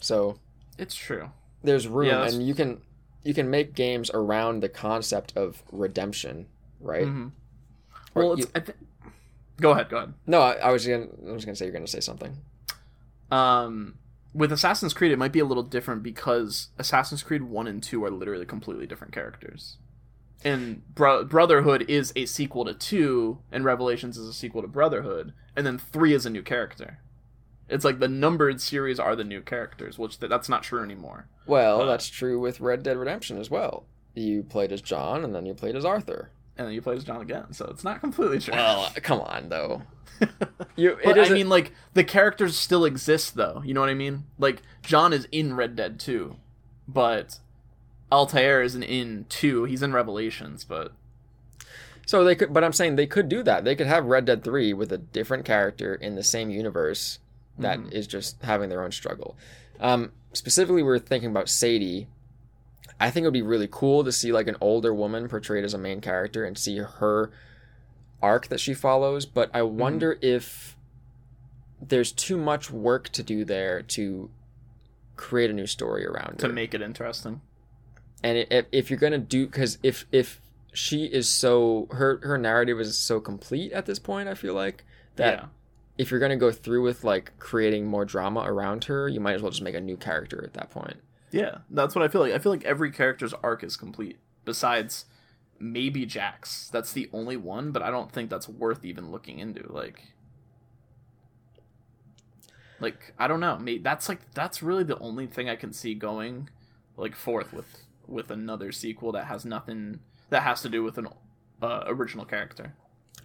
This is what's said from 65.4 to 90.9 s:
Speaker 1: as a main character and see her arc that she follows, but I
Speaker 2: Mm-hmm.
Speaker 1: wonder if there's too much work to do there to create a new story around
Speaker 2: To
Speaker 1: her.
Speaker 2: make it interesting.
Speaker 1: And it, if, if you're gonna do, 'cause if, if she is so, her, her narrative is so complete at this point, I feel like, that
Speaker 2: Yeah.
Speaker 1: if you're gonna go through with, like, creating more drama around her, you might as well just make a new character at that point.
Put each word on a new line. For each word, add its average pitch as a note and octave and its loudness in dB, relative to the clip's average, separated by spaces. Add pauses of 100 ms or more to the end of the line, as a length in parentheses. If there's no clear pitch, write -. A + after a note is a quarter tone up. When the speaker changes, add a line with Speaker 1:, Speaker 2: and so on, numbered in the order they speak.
Speaker 1:
as G2+ -4
a G2+ -4
main F#2+ -6
character G2+ -4
and F#2+ -8
see G2+ -4
her G#2+ 0 (920)
arc G#2+ 4
that B2 -4
she C#3 -2
follows, C#3 2
but A#2+ 2
I A#2+ 0
Speaker 2:
Mm-hmm. A2+ 0
Speaker 1:
wonder D#3 0
if - -2 (1040)
there's B2 2
too - -4
much D3+ -2
work B2 0
to - -4
do G#2+ -2
there F#2+ -2
to G2 -6 (840)
create A#2+ 0
a - -4
new G2+ -4
story - -4
around - -8
Speaker 2:
To - -4
Speaker 1:
her. A#2+ -2
Speaker 2:
make A2+ -6
it G#2 -6
interesting. A2+ -10 (800)
Speaker 1:
And A#2 2
it, A#2 0
if, A#2+ 4
if C3 0
you're C3+ -2
gonna D3+ 4
do, C3 0
'cause C3 -2
if, - 0
if B2+ 2 (320)
she D3+ -2
is B2 0
so, A#2+ 4
her, C3+ 2
her C#3+ -2
narrative A#2+ 2
is G#2+ -4
so A2 0
complete A2 -6
at F#3+ -6
this G3+ -6
point, G3 -6
I G3 -8
feel F#3+ -6
like, - -4 (320)
that A2+ 4
Speaker 2:
Yeah. - -14 (520)
Speaker 1:
if C3 -2
you're B2+ 2
gonna C3+ 2
go A#2+ 4
through A#2+ 0
with, B2 0
like, G2 0
creating G#2+ 0
more G#2 0
drama G2+ -2
around G2+ -2
her, C#3 -2
you C3 -4
might G2+ 0
as G2 -4
well G#2 -2
just F#2 -8
make F#2 -8
a F2 -4
new F#2 -8
character - -6
at - -14
that - -10
point. - -12 (340)